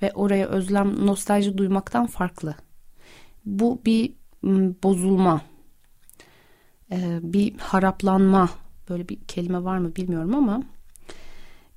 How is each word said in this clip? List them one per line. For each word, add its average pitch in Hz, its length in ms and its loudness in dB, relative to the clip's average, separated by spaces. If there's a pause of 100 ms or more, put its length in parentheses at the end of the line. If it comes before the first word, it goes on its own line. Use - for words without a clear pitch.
ve 190 100 0
oraya 196 340 0
özlem, 196 600 0
nostalji 202 520 0
duymaktan 196 480 0
farklı. 175 480 -6 (920)
Bu 220 420 0
bir, 226 260 2 (300)
m, 190 300 2 (100)
bozulma, 185 580 4 (1500)
e, 180 320 -2
bir 202 360 0
haraplanma, 190 920 4 (380)
böyle 175 200 -6
bir 202 100 -10 (100)
kelime 175 360 -4
var 185 140 -2
mı 170 180 -4
bilmiyorum 180 380 -2
ama 254 280 0 (1160)